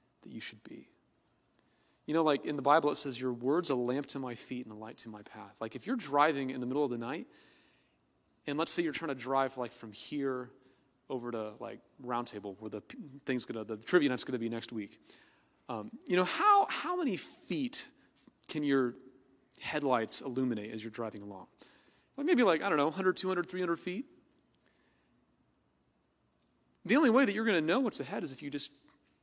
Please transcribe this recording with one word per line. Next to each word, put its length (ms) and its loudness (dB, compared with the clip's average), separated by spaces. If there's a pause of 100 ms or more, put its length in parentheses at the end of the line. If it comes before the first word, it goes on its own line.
(240)
that 80 -16
you 100 -10
should 220 -12
be. 260 -18 (1160)
You 80 -2
know, 100 4
like, 220 4
in 120 -4
the 40 -4
Bible, 300 6
it 40 0
says, 240 0
"Your 120 -2
word's 380 2
a 60 2
lamp 320 0
to 120 -4
my 160 -8
feet 300 -10
and 80 -14
a 40 -12
light 220 -12
to 100 -10
my 120 -14
path." 400 -18
Like, 140 -6
if 120 -12
you're 80 0
driving 540 2
in 100 -6
the 60 -4
middle 180 0
of 80 0
the 60 -4
night, 300 -6 (1200)
and 100 -4
let's 140 2
say 100 4
you're 100 -2
trying 180 -6
to 60 -4
drive, 420 0
like, 140 -6
from 200 -14
here 580 -6 (600)
over 200 -4
to, 280 -4
like, 200 -10 (200)
Round 260 -2
Table, 340 -8
where 120 -10
the 100 -8
p-, 160 -16 (260)
thing's 220 -2
gonna, 180 -6
the 140 -6
trivia 320 4
night's 140 2
gonna 160 -2
be 100 -2
next 240 -6
week. 240 -8 (720)
Um, 220 -6 (160)
you 80 0
know, 80 6
how, 460 6
how 260 -4
many 220 0
feet 720 -2 (600)
can 160 -4
your 320 4 (640)
headlights 640 2
illuminate 500 -2
as 120 -8
you're 60 -10
driving 320 -6
along? 240 -12 (720)
Like, 80 -2
maybe, 160 6
like, 220 6
I 60 0
don't 100 4
know, 100 4
hundred, 260 2
two 120 -2
hundred, 200 0
three 120 -6
hundred 200 0
feet? 280 -6 (2750)
The 120 4
only 160 8
way 140 6
that 100 2
you're 100 -2
gonna 160 4
know 180 2
what's 200 0
ahead 240 -6
is 80 -4
if 100 -12
you 80 -10
just 220 -6 (500)